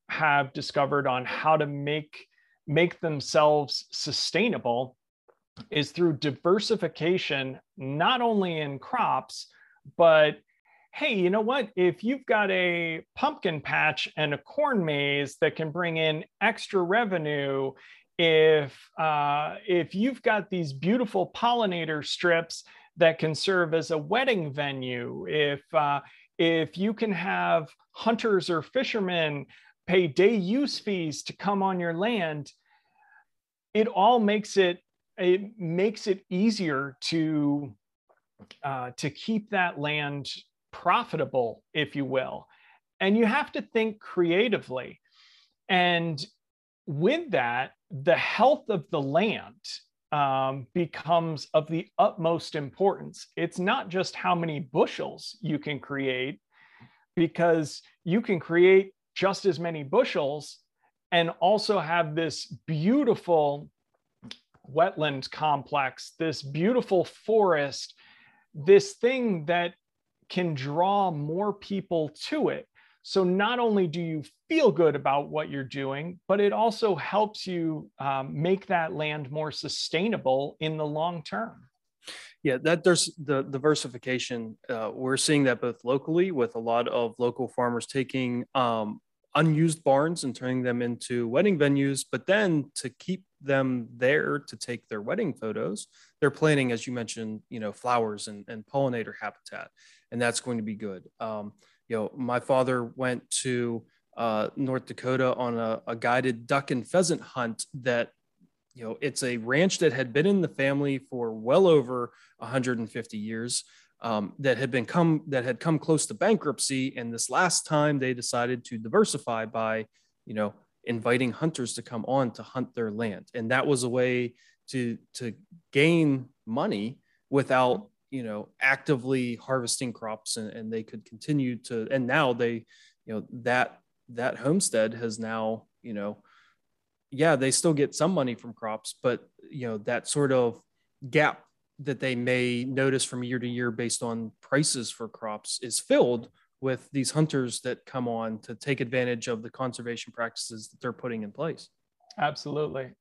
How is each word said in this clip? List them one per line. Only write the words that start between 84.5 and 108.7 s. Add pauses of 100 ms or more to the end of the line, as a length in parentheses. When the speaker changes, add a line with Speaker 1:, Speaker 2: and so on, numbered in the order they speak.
Speaker 2:
uh,
we're
seeing
that
both
locally
with
a
lot
of
local
farmers
taking, (120)
um, (360)
unused
barns
and
turning
them
into
wedding
venues,
but
then
to
keep (180)
them
there
to
take
their
wedding
photos, (340)
they're
planting,
as
you
mentioned, (100)
you
know,
flowers
and,
and
pollinator
habitat, (400)
and
that's
going
to
be
good. (160)
Um, (360)
you
know,
my
father (140)
went (140)
to, (320)
uh,
North
Dakota
on
a,
a
guided
duck
and
pheasant
hunt (160)
that, (640)